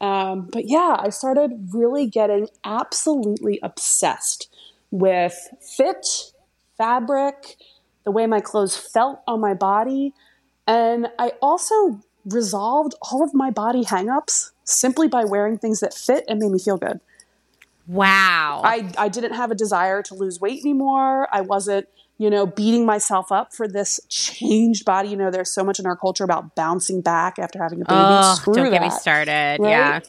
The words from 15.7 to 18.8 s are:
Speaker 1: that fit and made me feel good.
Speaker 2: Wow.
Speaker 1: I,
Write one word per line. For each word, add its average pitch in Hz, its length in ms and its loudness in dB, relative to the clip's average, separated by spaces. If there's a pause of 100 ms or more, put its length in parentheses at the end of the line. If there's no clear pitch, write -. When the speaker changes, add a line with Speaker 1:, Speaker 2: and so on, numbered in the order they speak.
Speaker 1:
that - 140 -4
fit - 340 0
and 214 120 -4
made 208 120 2
me 185 80 2
feel 190 180 0
good. - 220 -6 (880)
Speaker 2:
Wow. 180 760 2
Speaker 1:
I, 220 340 0